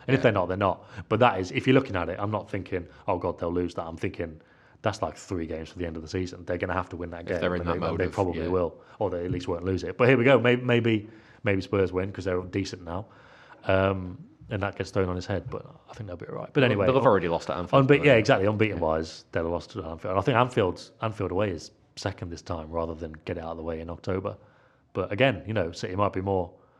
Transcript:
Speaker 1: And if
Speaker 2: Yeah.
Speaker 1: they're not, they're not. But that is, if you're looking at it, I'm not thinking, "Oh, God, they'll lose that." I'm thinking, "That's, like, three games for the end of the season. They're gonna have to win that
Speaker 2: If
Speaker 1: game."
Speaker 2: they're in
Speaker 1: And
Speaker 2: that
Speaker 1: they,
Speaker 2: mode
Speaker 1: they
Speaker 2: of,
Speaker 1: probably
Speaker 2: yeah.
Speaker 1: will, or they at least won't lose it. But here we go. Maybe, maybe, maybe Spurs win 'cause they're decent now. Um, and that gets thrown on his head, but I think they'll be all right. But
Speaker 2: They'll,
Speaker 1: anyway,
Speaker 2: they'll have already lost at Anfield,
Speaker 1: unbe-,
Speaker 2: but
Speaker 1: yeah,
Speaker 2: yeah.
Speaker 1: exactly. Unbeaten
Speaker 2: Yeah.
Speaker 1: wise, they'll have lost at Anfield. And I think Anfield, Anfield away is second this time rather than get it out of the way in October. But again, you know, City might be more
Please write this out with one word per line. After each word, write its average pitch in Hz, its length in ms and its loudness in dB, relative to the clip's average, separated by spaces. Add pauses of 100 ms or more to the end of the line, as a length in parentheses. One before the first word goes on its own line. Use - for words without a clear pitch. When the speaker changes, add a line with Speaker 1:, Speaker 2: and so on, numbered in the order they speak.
Speaker 1:
And 127 60 4
if 143 60 4
Speaker 2:
Yeah. - 40 -2
Speaker 1:
they're 123 100 6
not, 92 140 2
they're 92 100 -2
not. 98 280 0 (240)
But 107 120 2
that 107 180 6
is, 92 120 -4
if - 140 -2
you're 131 80 6
looking 127 220 4
at 85 140 -2
it, 90 100 -6
I'm 104 120 -4
not 104 200 -6
thinking, 90 360 -6 (200)
"Oh, 95 100 0
God, 85 220 -4
they'll 85 120 -2
lose 90 240 -2
that." 90 120 -6
I'm 80 100 -12
thinking, 85 420 -6 (440)
"That's, 104 180 0
like, 80 160 -4
three 82 300 -6
games 80 220 -8
for 92 100 -16
the 87 80 -4
end 82 80 -8
of 80 80 -10
the 80 60 -14
season. 90 360 -6
They're 90 140 -2
gonna 92 140 -2
have 92 160 -2
to 87 80 -12
win 85 140 -8
that 85 100 -12
Speaker 2:
If 87 80 -12
Speaker 1:
game." 87 120 -2
Speaker 2:
they're 90 140 0
in 87 60 -2
Speaker 1:
And 85 80 -4
Speaker 2:
that 85 40 0
Speaker 1:
they, 90 60 -2
Speaker 2:
mode 82 200 -2
Speaker 1:
they 92 60 2
Speaker 2:
of, 82 60 -4
Speaker 1:
probably 87 320 -2
Speaker 2:
yeah. 85 60 -4
Speaker 1:
will, 90 260 0 (240)
or 104 100 -2
they 87 160 -4
at 92 60 -4
least 90 160 -4
won't 85 180 -4
lose 92 180 0
it. 85 140 -8
But 123 120 6
here 135 80 8
we 120 80 2
go. 135 140 8
Maybe, 123 220 4
maybe, 117 480 2 (340)
maybe 98 180 2
Spurs 95 300 2
win 92 200 -2
'cause 92 140 -10
they're 90 180 0
decent 92 400 -6
now. 87 240 -8 (580)
Um, 95 520 2 (320)
and 98 120 -2
that 98 140 -2
gets 95 160 -6
thrown 95 160 0
on 90 80 -2
his 90 100 -6
head, 95 240 -4
but - 160 -10 (240)
I - 40 -18
think 107 140 -14
they'll 90 100 -12
be - 100 -14
all - 80 -10
right. - 120 -10
But - 80 -8
Speaker 2:
They'll, 139 100 4
Speaker 1:
anyway, 104 200 2
Speaker 2:
they'll 90 100 4
have 131 100 6
already 92 240 6
lost 82 200 -2
at 73 80 0
Anfield, 131 280 4
Speaker 1:
unbe-, - 20 0
Speaker 2:
but 143 120 8
Speaker 1:
yeah, 143 120 6
Speaker 2:
yeah. 117 60 10
Speaker 1:
exactly. 104 280 4
Unbeaten 104 320 2
Speaker 2:
Yeah. 85 60 -2
Speaker 1:
wise, 80 480 0
they'll 85 120 -2
have 85 100 -2
lost 87 240 -6
at 87 80 -8
Anfield. 82 260 -8
And 95 80 2
I - 20 0
think 120 160 2
Anfield, 117 540 2 (100)
Anfield 101 300 -4
away 98 200 0
is 78 200 -10 (240)
second 95 340 -6
this 82 120 -12
time 80 280 -8
rather 82 240 -4
than 78 200 -10 (100)
get 87 140 -6
it 82 60 -10
out 82 80 -8
of 85 60 -8
the 80 60 -10
way 82 160 -6
in 82 100 -10
October. 98 460 -6 (560)
But 95 220 -4
again, 110 340 2
you 110 60 -6
know, 87 180 -2
City 92 240 -8
might 98 160 0
be 95 100 -4
more 95 300 -2 (280)